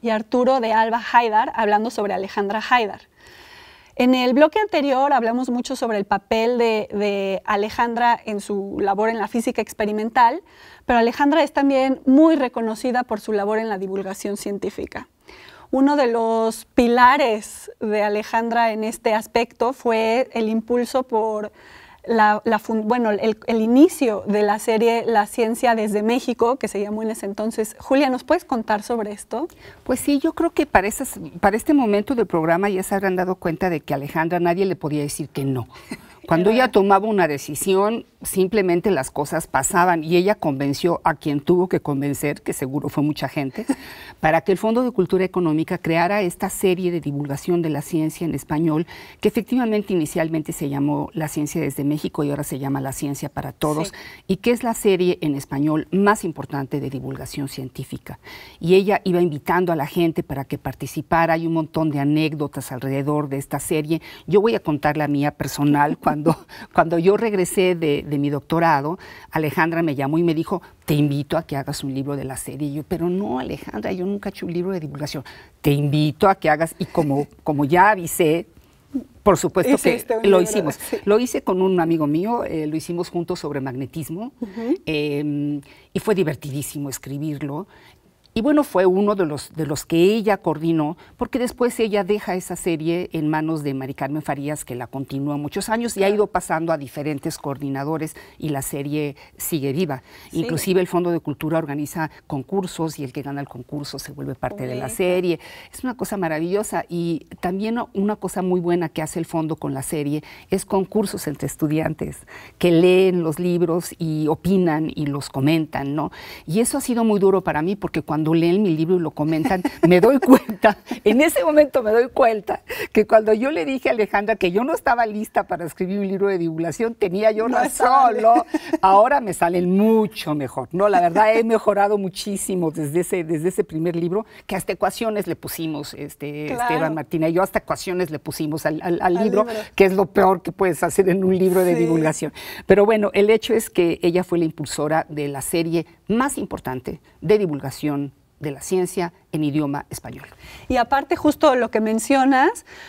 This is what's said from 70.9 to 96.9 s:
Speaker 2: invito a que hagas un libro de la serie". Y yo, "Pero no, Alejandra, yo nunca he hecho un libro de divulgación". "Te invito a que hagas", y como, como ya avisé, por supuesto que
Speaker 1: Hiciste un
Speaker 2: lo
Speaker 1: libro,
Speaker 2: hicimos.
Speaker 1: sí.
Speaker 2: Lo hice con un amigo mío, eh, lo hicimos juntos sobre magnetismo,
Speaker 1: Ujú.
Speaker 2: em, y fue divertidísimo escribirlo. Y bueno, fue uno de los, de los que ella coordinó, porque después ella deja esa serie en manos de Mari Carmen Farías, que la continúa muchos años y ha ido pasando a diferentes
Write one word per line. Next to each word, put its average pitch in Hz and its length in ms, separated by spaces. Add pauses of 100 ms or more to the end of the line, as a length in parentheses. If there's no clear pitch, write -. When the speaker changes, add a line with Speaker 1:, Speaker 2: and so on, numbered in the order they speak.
Speaker 2:
invito 147 440
a 220 60
que - 120
hagas 139 300
un 135 100
libro 139 220
de 135 80
la 131 100
serie". 139 320
Y 139 60
yo, 147 100
"Pero 170 260
no, 208 300
Alejandra, - 540
yo 180 120
nunca 202 220
he 190 40
hecho - 140
un 185 60
libro 175 220
de 175 80
divulgación". 143 420 (380)
"Te 147 100
invito 147 560
a 196 80
que 160 140
hagas", 151 300
y 180 60
como, 143 420 (180)
como 147 180
ya 180 280
avisé, 170 540 (800)
por 190 140
supuesto 240 400
que 262 180
Speaker 1:
Hiciste 233 220
un 202 120
Speaker 2:
lo 190 100
Speaker 1:
libro, 175 120
Speaker 2:
hicimos. 170 240
Speaker 1:
sí. - 300
Speaker 2:
Lo 202 120
hice 254 260
con 185 180
un 185 180
amigo 165 280
mío, 202 360
eh, 156 240
lo 151 80
hicimos 170 340
juntos 175 300
sobre 143 220
magnetismo, 139 800
Speaker 1:
Ujú. 226 340 (100)
Speaker 2:
em, 147 760 (320)
y - 60
fue 214 160
divertidísimo 143 720
escribirlo. 143 800 (640)
Y 226 60
bueno, 294 240
fue 190 220
uno 202 300
de 190 100
los, 147 300
de 160 100
los 147 200
que 165 120
ella 202 400
coordinó, 160 580 (220)
porque - 200
después 240 440
ella 202 240
deja 208 300
esa 180 200
serie 170 560
en 156 180
manos 156 320
de 143 120
Mari 135 200
Carmen 143 280
Farías, 143 420
que - 100
la 120 140
continúa 139 480
muchos 147 320
años 226 300
y 190 80
ha 196 40
ido 208 180
pasando 165 440
a 160 60
diferentes 143 600